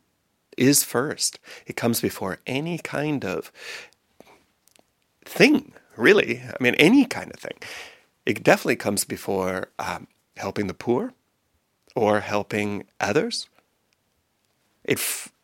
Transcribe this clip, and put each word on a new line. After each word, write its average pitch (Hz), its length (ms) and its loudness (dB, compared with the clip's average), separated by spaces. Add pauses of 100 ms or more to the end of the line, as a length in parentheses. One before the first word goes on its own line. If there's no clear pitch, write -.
(560)
is 139 280 4
first. - 560 -4 (260)
It - 100 -12
comes 117 240 0
before 98 460 -4
any 156 320 -4
kind 143 480 -4
of 90 260 -6 (1700)
thing, - 480 4 (220)
really. 127 480 4
I 127 180 -10
mean, 123 140 2
any 233 300 8
kind - 260 -8
of - 80 -20
thing. - 180 -12 (680)
It 107 160 -2
definitely 180 320 4
comes 104 280 -2
before, 95 640 -4 (100)
um, 92 280 -8 (300)
helping 98 300 -4
the 92 80 -8
poor 151 380 -2 (840)
or 107 240 4
helping 104 680 -4 (140)
others. 147 500 -2 (1300)
It - 160 -2
f-, - 320 -8 (120)